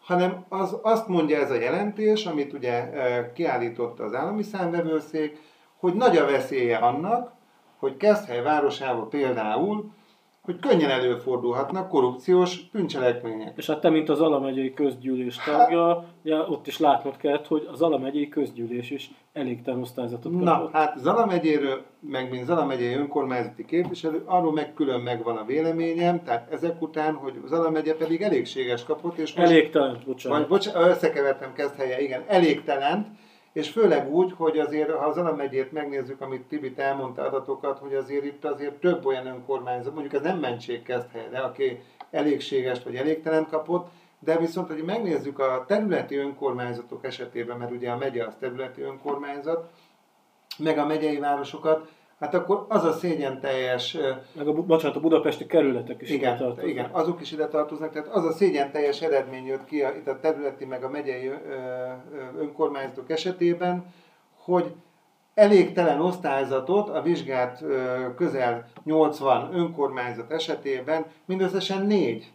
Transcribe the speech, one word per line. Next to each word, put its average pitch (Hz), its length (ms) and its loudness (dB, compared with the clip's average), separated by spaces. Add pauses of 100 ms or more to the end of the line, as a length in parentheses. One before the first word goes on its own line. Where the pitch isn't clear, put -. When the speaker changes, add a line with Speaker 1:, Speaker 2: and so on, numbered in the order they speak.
Speaker 1:
hanem 269 440 0
az, 190 340 -4
azt 220 260 2
mondja 156 300 2
ez 131 120 0
a 131 40 0
jelentés, 208 720 0
amit 147 260 -2
ugye, 123 400 -4
e, 123 400 -2
kiállított 120 680 -2
az 110 140 -4
állami 196 280 -2
számvevőszék, 160 960 -2 (380)
hogy 180 180 0
nagy 220 220 6
a 143 100 6
veszélye 127 500 2
annak, 160 580 0 (440)
hogy 135 180 -2
Keszthely 190 460 2
városába 135 640 0
például, 135 840 0 (520)
hogy 180 180 -6
könnyen 175 300 6
előfordulhatnak 127 960 0
korrupciós 170 840 2
bűncselekmények. 123 840 -2
Speaker 2:
És - 100 -8
hát 156 140 0
te, 170 100 6
mint 156 180 4
az 147 80 4
Zala 151 240 4
megyei 131 340 -2
közgyűlés 127 640 -2
Speaker 1:
Hát 147 200 -2
Speaker 2:
tagja, 170 460 6 (200)
ugye, 156 120 0
ott 156 300 -2
is 143 120 -8
látnod 143 380 2
kellett, 147 300 -2
hogy 151 240 0
az 127 80 -14
Zala 156 200 2
megyei 143 300 -2
közgyűlés 120 600 -4
is 139 200 -10 (220)
elégtelen 127 480 -4
osztályzatot 120 600 -6
Speaker 1:
Na, 175 160 4
Speaker 2:
kapott. - 160 -2
Speaker 1:
hát 151 260 2
Zala 202 280 4
megyéről, 147 560 2 (180)
meg 131 300 -6
mint 123 140 -6
Zala 156 200 2
megyei 123 300 0
önkormányzati 131 680 -2
képviselő, 170 640 -2
arról 175 260 4
meg 151 220 -2
külön 131 260 0
megvan 117 360 -2
a 107 80 -6
véleményem, 165 760 2
tehát 117 300 -2
ezek 165 300 -4
után, 156 320 -2
hogy 135 320 -8
Zala 160 240 2
megye 156 240 0
pedig 160 280 -2
elégséges 127 640 0
kapott, 170 320 -4
és 156 180 -4
most 175 160 6
Speaker 2:
Elégtelen, 147 560 6
bocsánat. 131 320 -2
Speaker 1:
Vagy, 147 100 0
bocs-, 196 260 2
összekevertem 151 800 4
Keszthelye, 135 480 -4
igen, 131 260 -2
elégtelent, 160 800 2 (460)
és 151 180 -4
főleg 151 440 4
úgy, 180 220 4
hogy 156 220 2
azért, 151 320 0
ha 151 220 0
Zala 165 220 0
megyét 131 380 -4
megnézzük, 139 480 -6
amit 131 280 -8
Tibit 135 300 -8
elmondta 135 440 -4
adatokat, 135 560 -4
hogy 139 160 -8
azért 139 300 -2
itt 143 200 -10
azért 143 300 -4
több 170 320 0
olyan 131 200 -2
önkormányzat, 123 680 -6
mondjuk 147 220 -8
ez 139 80 2
nem 180 160 -2
Mentség 120 440 -6
Keszthelye, 120 460 -8
de 123 100 -8
aki 127 420 -2 (300)
elégséges 135 760 0
vagy 120 120 -8
elégtelen 160 540 0
kapott, 160 380 -2 (300)
de 160 200 0
viszont, 165 300 -2
hogy 156 180 -6
megnézzük 165 520 -2
a 127 280 0
területi 190 500 0
önkormányzatok 123 880 -4
esetében, 123 540 -8
mert 120 140 -8
ugye 120 180 -4
a 120 60 -2
megye 123 280 -4
az 110 160 -10
területi 127 420 -8
önkormányzat, 143 840 -6 (880)
meg 151 200 0
a 147 80 0
megyei 151 320 0
városokat, 143 720 0 (320)
hát 147 140 -4
akkor 185 340 0
az 196 160 2
a 160 80 4
szégyen 143 480 -2
teljes, 131 540 -2
ö, 147 160 0 (260)
Speaker 2:
Meg 147 120 -4
a 151 40 2
bu-, 160 100 0
bocsánat, 160 340 2
a 143 40 -2
budapesti 151 460 2
kerületek 127 560 2
is 123 80 -12
Speaker 1:
Igen, 131 240 2
Speaker 2:
ide - 100 -6
tartoznak. 120 260 -4
Speaker 1:
igen, 123 220 -4
azok 170 280 0
is 151 120 -12
ide 151 160 -2
tartoznak, 151 440 -2
tehát 151 160 -8
az 185 160 0
a 160 80 0
szégyen 147 400 2
teljes 147 300 0
eredmény 131 440 0
jött 135 180 -4
ki 147 180 -2
a, 131 140 0
itt - 100 -10
a 135 140 -4
területi 143 440 -2
meg 127 200 -8
a 131 40 -6
megyei, 131 380 -6
ö, 135 60 -4 (180)
ö, 131 880 -10
önkormányzatok 143 720 -4
esetében, 175 760 0 (500)
hogy 175 360 0 (640)
elégtelen 180 640 6
osztályzatot 147 880 0
a 151 140 -4
vizsgált, 135 600 -2
ö, 127 360 -2 (180)
közel 127 520 0 (160)
nyolcvan 147 720 4
önkormányzat 131 760 -2
esetében 156 720 -4 (200)
mindösszesen 190 640 -2
négy 175 480 0